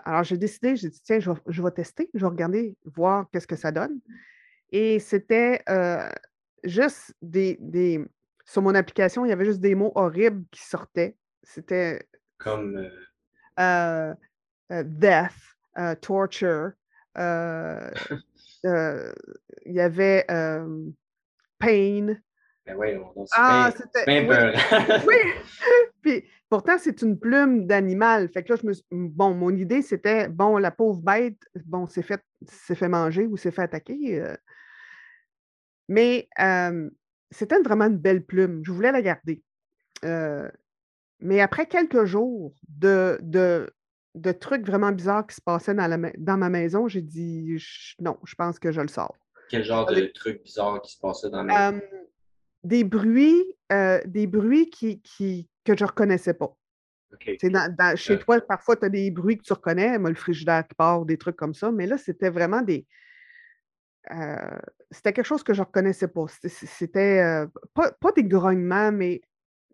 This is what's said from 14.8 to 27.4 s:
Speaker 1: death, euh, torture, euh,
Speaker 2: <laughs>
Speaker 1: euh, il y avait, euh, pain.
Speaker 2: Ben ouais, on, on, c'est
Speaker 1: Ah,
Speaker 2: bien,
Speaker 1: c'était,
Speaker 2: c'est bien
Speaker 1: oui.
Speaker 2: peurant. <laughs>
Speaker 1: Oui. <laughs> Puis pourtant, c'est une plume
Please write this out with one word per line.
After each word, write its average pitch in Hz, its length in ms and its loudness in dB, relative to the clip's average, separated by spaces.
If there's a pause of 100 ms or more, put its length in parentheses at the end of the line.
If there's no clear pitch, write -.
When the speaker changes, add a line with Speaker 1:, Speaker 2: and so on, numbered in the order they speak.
Speaker 1:
death, 165 460 2 (460)
euh, 170 180 -4
torture, 190 720 -2 (460)
euh, 165 720 -6 (400)
Speaker 2:
<laughs> - 360 -18
Speaker 1:
euh, 160 460 -2 (540)
il - 80 -12
y 180 60 0
avait, 185 500 4
euh, 160 540 -4 (720)
pain. 208 560 2 (520)
Speaker 2:
Ben 190 100 -12
ouais, 208 220 -4
on, 190 240 -16
on, 202 40 -12
c'est - 120 -4
Speaker 1:
Ah, 247 340 6
Speaker 2:
bien, 240 60 -14
Speaker 1:
c'était, 240 260 -2
Speaker 2:
c'est 147 220 4
bien - 20 2
Speaker 1:
oui. 117 240 6 (160)
Speaker 2:
peurant. 214 360 4
<laughs> - 20 2
Speaker 1:
Oui. 440 80 8
<laughs> 480 880 2
Puis 277 220 0 (260)
pourtant, 226 280 2
c'est 330 220 -4
une 220 180 0
plume 254 480 2